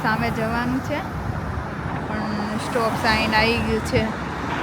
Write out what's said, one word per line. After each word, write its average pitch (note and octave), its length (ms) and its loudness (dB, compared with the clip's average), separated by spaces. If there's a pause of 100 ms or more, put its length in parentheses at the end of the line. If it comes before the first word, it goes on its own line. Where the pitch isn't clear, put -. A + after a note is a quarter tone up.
સામે A3+ 280 2
જવાનું A#3 500 0
છે, D4 180 -2 (1080)
પણ G#3+ 100 -2 (400)
સ્ટોપ A3+ 440 0
સાઇન A3 320 2
આવી A3+ 240 6
ગયું A3 220 2
છે. A3 460 0 (360)